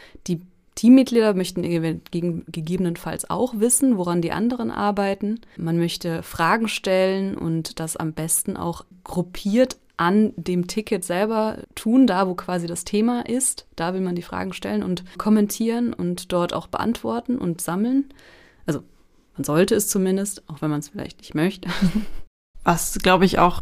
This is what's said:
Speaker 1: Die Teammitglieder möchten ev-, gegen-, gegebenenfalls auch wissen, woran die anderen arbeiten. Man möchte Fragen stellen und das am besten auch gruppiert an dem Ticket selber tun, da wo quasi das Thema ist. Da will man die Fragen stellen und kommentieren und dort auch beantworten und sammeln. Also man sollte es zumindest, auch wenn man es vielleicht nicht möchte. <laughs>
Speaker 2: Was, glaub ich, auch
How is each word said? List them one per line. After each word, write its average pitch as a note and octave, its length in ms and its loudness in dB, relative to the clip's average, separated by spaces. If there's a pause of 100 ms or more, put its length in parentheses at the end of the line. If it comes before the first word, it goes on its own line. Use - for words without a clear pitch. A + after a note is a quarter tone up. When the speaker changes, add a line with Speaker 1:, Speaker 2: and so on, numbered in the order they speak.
(280)
Speaker 1:
Die F3 140 -2 (340)
Teammitglieder A#3 580 6
möchten F#3 300 -2
ev-, E3 380 -2 (100)
gegen-, E3+ 400 -4
gegebenenfalls E3+ 760 -4
auch B3 280 -2
wissen, A#3+ 400 4
woran F3 240 0
die E3 120 0
anderen A#3 380 -2
arbeiten. G3+ 680 -2 (180)
Man E3 220 0
möchte E3+ 420 -2
Fragen G3+ 460 0
stellen F#3+ 720 0
und E3 420 -4
das D#3+ 180 -6
am D#3 160 -4
besten E3 440 -4
auch E3+ 260 -6 (220)
gruppiert G3 720 0 (240)
an G3+ 340 4
dem F3+ 300 -2
Ticket G#3 400 -4
selber G#3+ 540 0 (160)
tun, B3 320 4
da F#3+ 200 2
wo F3+ 60 -2
quasi F3+ 320 -4
das E3+ 200 -8
Thema A#3 440 0
ist. - 460 -2
Da E3+ 180 -4
will F#3+ 80 -2
man F3+ 140 -2
die F3 80 -6
Fragen F#3 280 -6
stellen G3+ 300 -4
und F3+ 220 -4 (160)
kommentieren A3+ 720 2
und F3 400 -6
dort F3 220 0
auch - 100 -6
beantworten - 720 -4
und E3+ 240 -4
sammeln. A#3+ 440 0 (600)
Also D3 140 -2 (560)
man C#3 80 -6
sollte F3 320 2
es - 140 0
zumindest, F#3+ 600 -2
auch D3 140 -12
wenn D#3 80 0
man D3 80 -2
es D3+ 100 -10
vielleicht - 300 -12
nicht - 160 -12
möchte. F3 380 -2
<laughs> - 60 -4 (840)
Speaker 2:
Was, - 380 0
glaub F#3 200 6
ich, F#3+ 180 4
auch F3+ 220 4